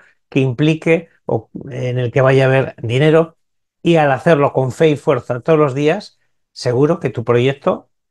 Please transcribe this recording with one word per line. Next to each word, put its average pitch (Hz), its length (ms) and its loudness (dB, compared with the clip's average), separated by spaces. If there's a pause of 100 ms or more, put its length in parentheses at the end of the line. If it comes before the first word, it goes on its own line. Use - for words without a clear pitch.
(280)
que 143 120 -2
implique 156 680 0 (180)
o 117 240 -6 (200)
en 127 280 -6
el 123 140 -4
que 143 80 0
vaya 135 240 4
a - 20 2
haber 131 360 0
dinero, 151 540 0 (460)
y 170 140 2
al 147 160 2
hacerlo 143 400 2
con 131 200 -2
fe 160 180 2
y 147 60 0
fuerza 127 440 -4
todos 160 180 0
los 147 160 0
días, 151 440 -4 (340)
seguro 147 480 0
que 135 100 -4
tu 113 140 -8
proyecto 127 640 -2 (220)